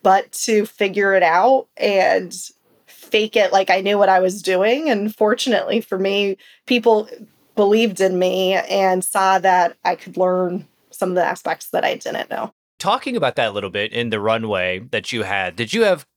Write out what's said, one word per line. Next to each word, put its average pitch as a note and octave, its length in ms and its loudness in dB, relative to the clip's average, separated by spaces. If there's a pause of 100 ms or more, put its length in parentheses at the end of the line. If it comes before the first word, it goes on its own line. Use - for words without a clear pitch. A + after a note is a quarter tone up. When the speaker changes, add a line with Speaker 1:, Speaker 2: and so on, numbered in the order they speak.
Speaker 1:
but F#3+ 300 2
to G#3+ 320 -2
figure G3 480 -2
it F#3 100 4
out F#3 440 2 (100)
and F#3+ 580 0 (500)
fake - 520 -4
it G3 160 2
like G3 160 2
I F#3+ 100 2
knew G3+ 180 0
what G3+ 120 4
I F#3+ 100 6
was F#3 220 0
doing. A3 480 0
And G#3+ 260 -2
fortunately G#3+ 640 0
for G#3 180 -8
me, G3 380 -2 (300)
people A3+ 420 2 (480)
believed G#3 460 2
in F#3 180 2
me F#3 360 0
and F#3 500 0
saw F#3+ 340 2
that F3+ 460 2
I F3+ 100 -2
could F3 220 -14
learn F#3 500 -2 (220)
some F#3 200 -6
of F#3 60 -2
the F3 80 2
aspects - 460 -6
that - 160 -2
I - 100 -2
didn't - 340 -8
know. - 240 -10 (240)
Speaker 2:
Talking A#3+ 380 -4
about C#3+ 200 -2
that A#2 140 0
a - 20 -10
little G2+ 180 -6
bit G2+ 240 -4
in A#2+ 160 -4
the A2 100 -4
runway G2+ 600 -2
that A2+ 340 -8
you A2+ 80 -4
had, F#2+ 340 -4
did A2+ 160 -6
you A3+ 120 0
have, F3+ 200 0 (140)